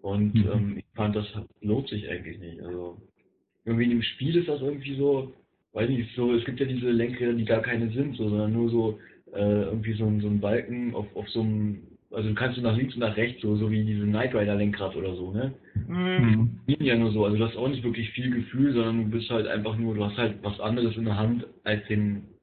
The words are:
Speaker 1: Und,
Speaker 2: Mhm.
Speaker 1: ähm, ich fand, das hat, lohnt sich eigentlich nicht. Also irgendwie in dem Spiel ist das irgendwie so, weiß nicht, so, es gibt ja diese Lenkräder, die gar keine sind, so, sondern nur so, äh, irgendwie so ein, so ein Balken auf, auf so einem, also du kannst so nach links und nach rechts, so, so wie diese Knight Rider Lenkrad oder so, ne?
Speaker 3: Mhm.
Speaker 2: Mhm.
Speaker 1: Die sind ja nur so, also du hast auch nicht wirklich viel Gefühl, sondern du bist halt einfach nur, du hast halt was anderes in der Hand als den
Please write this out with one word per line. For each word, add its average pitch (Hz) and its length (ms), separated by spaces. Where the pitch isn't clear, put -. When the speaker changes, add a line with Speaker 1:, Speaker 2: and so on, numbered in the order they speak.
Speaker 1:
Und, 101 320
Speaker 2:
Mhm. 104 180
Speaker 1:
ähm, 101 260
ich 92 80
fand, 104 200
das 104 200
hat, 104 100
lohnt 110 260
sich 104 220
eigentlich 82 300
nicht. 85 240
Also 90 360
irgendwie 117 180
in 120 80
dem 117 100
Spiel 143 340
ist 170 140
das 143 100
irgendwie 139 360
so, 135 360
weiß 110 140
nicht, 123 280
so, 120 180
es 117 100
gibt - 160
ja 139 60
diese 123 240
Lenkräder, 120 440
die 117 120
gar 113 160
keine 117 300
sind, 131 260
so, 110 100
sondern 107 240
nur 117 200
so, 110 280
äh, 104 260
irgendwie 110 320
so 110 140
ein, 107 120
so 104 80
ein 104 120
Balken 117 560
auf, 104 100
auf 101 140
so 117 120
einem, 107 420
also 110 180
du 107 60
kannst 123 220
so 123 80
nach 113 120
links 127 200
und 120 60
nach 107 140
rechts, 120 280
so, 107 140
so 107 120
wie 107 160
diese 104 200
Knight 113 280
Rider 104 220
Lenkrad 101 400
oder 90 200
so, 92 180
ne? 131 200
Speaker 3:
Mhm. 170 80
Speaker 2:
Mhm. 120 720
Speaker 1:
Die 135 100
sind 151 100
ja 123 100
nur 113 140
so, 104 120
also 104 140
du 113 80
hast 110 100
auch 123 140
nicht 123 140
wirklich 113 260
viel 123 220
Gefühl, 127 420
sondern 113 300
du 107 80
bist 113 180
halt 113 160
einfach 107 320
nur, 113 160
du 104 100
hast 101 140
halt 113 240
was 98 180
anderes 110 380
in 113 80
der 107 100
Hand 113 300
als 104 220
den 104 380